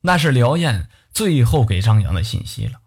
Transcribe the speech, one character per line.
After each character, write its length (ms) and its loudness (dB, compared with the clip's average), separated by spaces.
那 160 0
是 140 0
辽 260 2
燕 320 -2
最 320 2
后 220 2
给 160 0
张 180 4
扬 140 -2
的 100 -2
信 220 -6
息 180 -10
了 220 -8